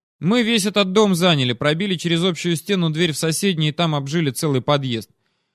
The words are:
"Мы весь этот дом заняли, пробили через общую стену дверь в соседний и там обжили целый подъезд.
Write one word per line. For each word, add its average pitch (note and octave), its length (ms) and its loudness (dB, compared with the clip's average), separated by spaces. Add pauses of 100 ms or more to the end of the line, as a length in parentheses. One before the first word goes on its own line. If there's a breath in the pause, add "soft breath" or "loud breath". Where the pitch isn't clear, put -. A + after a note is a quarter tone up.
(180)
"Мы A3+ 240 0
весь A3 220 0
этот G3+ 280 -2
дом G3+ 220 4
заняли, D#3 380 2
пробили D#3+ 440 -2
через E3+ 280 -2
общую F3 320 -2
стену F3+ 340 0
дверь D#3+ 220 0
в - 60 -8
соседний D#3+ 500 0
и D3 40 0
там E3 220 0
обжили C#3+ 360 -2
целый C3 320 -2
подъезд. C3 480 -2 (440)